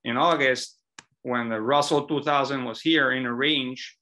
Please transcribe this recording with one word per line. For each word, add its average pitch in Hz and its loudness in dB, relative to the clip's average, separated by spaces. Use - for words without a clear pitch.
in 120 -4
August 139 0
when 120 -4
the 113 -2
Russell 143 2
two 143 -2
thousand 139 0
was 113 -8
here 151 4
in 127 -2
a 120 -2
range, 131 -2